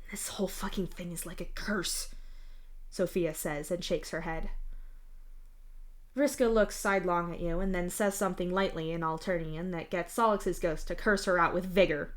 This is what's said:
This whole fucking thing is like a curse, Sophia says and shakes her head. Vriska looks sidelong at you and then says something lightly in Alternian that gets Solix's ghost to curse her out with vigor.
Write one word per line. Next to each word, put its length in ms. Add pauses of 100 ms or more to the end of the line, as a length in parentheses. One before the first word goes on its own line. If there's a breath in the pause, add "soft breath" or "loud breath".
(120)
This 180
whole 180
fucking 400
thing 240
is 140
like 160
a 40
curse, 680 (760 soft breath)
Sophia 440
says 360
and 140
shakes 260
her 120
head. 280 (1700 soft breath)
Vriska 360
looks 240
sidelong 580
at 60
you 200
and 140
then 160
says 260
something 360
lightly 400
in 100
Alternian 720
that 200
gets 220
Solix's 460
ghost 280
to 80
curse 300
her 140
out 140
with 120
vigor. 520